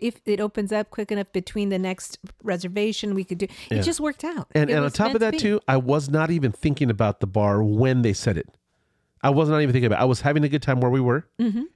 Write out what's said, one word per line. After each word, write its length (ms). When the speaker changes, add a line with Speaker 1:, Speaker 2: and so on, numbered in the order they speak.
Speaker 1:
if 240
it 160
opens 320
up 180
quick 180
enough 220
between 380
the 100
next 400
reservation, 720
we 80
could 140
do." 80
It 320
Speaker 2:
Yeah. 40
Speaker 1:
just 200
worked 240
out. 280
Speaker 2:
And, 160
Speaker 1:
It 40
Speaker 2:
and 60
on 40
Speaker 1:
was 100
Speaker 2:
top 120
of 60
Speaker 1:
meant 0
to 60
Speaker 2:
that 40
Speaker 1:
be. 80
Speaker 2:
too, 300
I 80
was 320
not 220
even 200
thinking 380
about 320
the 60
bar 360
when 380
they 100
said 260
it. 120
I 60
was 200
not 120
even 100
thinking 160
about 120
it. 20
I 40
was 160
having 220
a 60
good 120
time 200
where 100
we 80
were, 260
Speaker 1:
Mm-hmm. 240